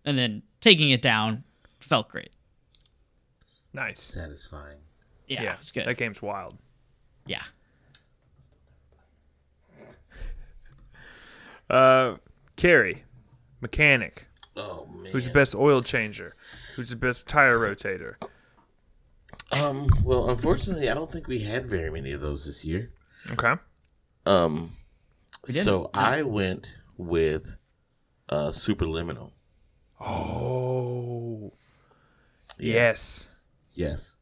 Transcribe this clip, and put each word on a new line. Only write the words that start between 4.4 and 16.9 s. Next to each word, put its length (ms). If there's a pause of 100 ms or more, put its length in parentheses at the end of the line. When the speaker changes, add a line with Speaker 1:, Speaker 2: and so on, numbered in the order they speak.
Speaker 1:
Yeah, 160
Speaker 2:
Yeah, 100
Speaker 1:
it 60
was 120
good. 160
Speaker 2:
that 100
game's 240
wild. 360 (680)
Speaker 1:
Yeah. 180 (4000)
Speaker 2:
Uh, 460 (400)
Carrie, 480 (580)
mechanic. 680 (280)
Speaker 3:
Oh, 320
man. 240
Speaker 2:
Who's 140
the 80
best 220
oil 260
changer? 520 (420)
Who's 140
the 60